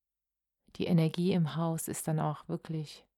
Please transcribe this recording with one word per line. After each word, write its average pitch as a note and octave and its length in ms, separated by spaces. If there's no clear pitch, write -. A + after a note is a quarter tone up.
die - 100
Energie F3 460
im D#3 240
Haus E3 320
ist - 200
dann D#3 100
auch D3+ 300
wirklich D#3+ 580